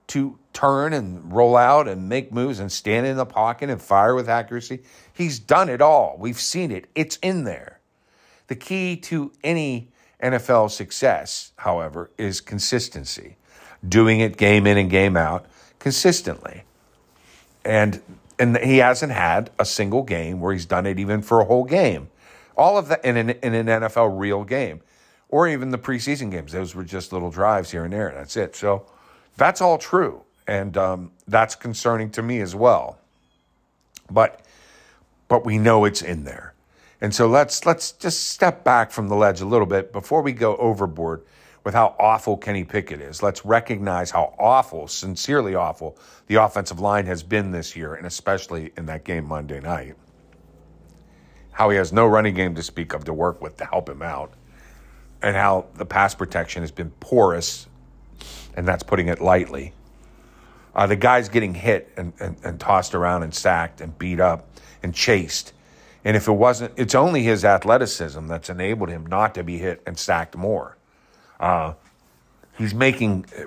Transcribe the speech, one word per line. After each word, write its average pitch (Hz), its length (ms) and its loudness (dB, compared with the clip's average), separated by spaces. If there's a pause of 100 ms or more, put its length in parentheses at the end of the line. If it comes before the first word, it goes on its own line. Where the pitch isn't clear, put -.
to 139 280 -4 (160)
turn 143 400 0
and 90 400 -8
roll 120 240 6
out 135 300 6
and 92 220 -8
make 131 240 -6
moves 123 260 -4
and 95 140 -8
stand 117 340 -2
in 135 100 -2
the 131 80 -2
pocket 120 460 -2
and 107 100 -6
fire 104 360 4
with 120 120 -4
accuracy. 120 520 -4 (320)
He's 151 260 -4
done 160 300 4
it 123 120 -2
all. 131 380 6
We've 117 220 -8
seen 165 320 -4
it. 92 240 -12
It's 156 220 -4
in 185 260 -2
there. 78 340 -10 (720)
The 123 80 -6
key 185 400 -4
to 156 340 -6 (140)
any 143 480 -2 (260)
N 127 160 0
F 120 160 -2
L 110 180 6
success, - 880 -4
however, 85 600 -4
is 98 220 -6
consistency. - 960 -6 (520)
Doing 110 300 6
it 110 180 2
game 104 300 6
in 104 100 6
and 95 140 2
game 95 260 4
out 82 300 0 (320)
consistently. - 840 -2 (1000)
And, 107 380 2 (380)
and 120 160 2
he 131 220 4
hasn't 127 340 4
had 92 460 0
a 107 60 4
single 107 380 -2
game 87 380 -4
where 92 120 -2
he's 87 120 -4
done 92 220 -2
it 95 120 -2
even 101 240 -2
for 117 180 4
a 104 40 6
whole 123 200 2
game. 123 440 0 (480)
All 185 220 6
of 160 100 -4
that 151 160 -2
in 123 120 2
an, 117 140 0
in 123 220 -4
an 113 160 0
N 113 160 2
F 110 120 -4
L 117 120 4
real 98 340 -2
game. 104 380 -6 (480)
Or 156 180 4
even 131 240 -4
the 127 80 -4
preseason 127 520 -6
games. 78 220 -10
Those 90 220 -8
were 90 100 -10
just 90 280 -12
little 87 180 -6
drives 95 400 0
here 85 140 -8
and 87 80 -8
there. 101 220 -6
That's 71 220 -12
it. 101 200 -6
So 98 300 -2 (500)
that's 175 240 2
all 175 160 4
true. - 460 -2 (240)
And, 98 320 -4
um, 92 340 -2 (140)
that's 110 280 2
concerning 113 580 -4
to 113 100 -6
me 117 180 -4
as 92 160 -6
well. 104 420 2 (1120)
But, 110 300 2 (880)
but 117 160 4
we 110 140 0
know 110 260 6
it's 104 160 0
in 82 240 -8
there. - 300 -16 (460)
And 104 140 -4
so 117 140 4
let's, 139 380 2
let's 165 260 0
just - 360 -6
step - 360 0
back 120 260 4
from 104 180 -6
the 104 60 0
ledge 101 260 4
a 95 60 -6
little 110 200 2
bit 95 260 -2
before 147 300 -2
we 139 100 -2
go 110 240 0
overboard 87 640 -2 (400)
with 104 120 -6
how 113 260 4
awful 110 360 2
Kenny 98 280 -6
Pickett 82 360 -8
is. 71 220 -12
Let's 101 220 -2
recognize 101 640 -2
how 82 280 -2
awful, 110 500 2
sincerely 98 640 -4
awful, 80 440 -6 (280)
the 104 100 2
offensive 101 440 2
line 101 260 0
has 87 160 -6
been 98 280 -4
this 82 260 -10
year, 78 180 -10
and 78 120 -14
especially 85 680 -6
in 82 100 -12
that 78 180 -12
game 82 240 -8
Monday 73 320 -10
night. 71 340 -8 (1600)
How 107 160 2
he 101 80 4
has 90 160 0
no 113 140 6
running 107 280 4
game 90 200 -2
to 82 80 -8
speak 82 320 -10
of 76 100 -8
to 80 80 -8
work 82 300 -4
with 76 160 -16
to - 80 -10
help 78 220 -4
him 71 140 -14
out, 76 300 -10 (880)
and 101 160 -2
how 98 380 2
the - 100 -10
pass 98 300 0
protection 85 480 -6
has 78 100 -8
been 82 180 -10 (100)
porous, 98 640 2 (920)
and 90 100 -4
that's 87 160 -2
putting 90 260 0
it 85 120 -2
lightly. 82 520 2 (1040)
Uh, 101 120 4
the 101 100 2
guy's 123 320 4
getting 104 260 0
hit 95 420 -2
and, 87 240 -8
and, 90 240 -8
and 85 160 -8
tossed 101 340 2
around 87 300 0
and 80 100 -10
sacked 85 460 -2
and 80 180 -14
beat 87 220 -4
up 90 280 2 (340)
and 87 120 -6
chased. - 580 -2 (520)
And 107 120 2
if 104 120 0
it 107 40 4
wasn't, 117 440 2
it's 127 180 -2
only 143 300 4
his 107 200 2
athleticism 95 840 2
that's 80 200 -10
enabled 95 400 -6
him 80 160 -10
not 98 300 0
to 90 80 -10
be 85 160 -8
hit 90 280 -6
and 87 120 -12
sacked 82 380 -4
more. 90 400 -4 (640)
Uh, 82 340 0 (800)
he's 107 180 -4
making, 117 500 0 (220)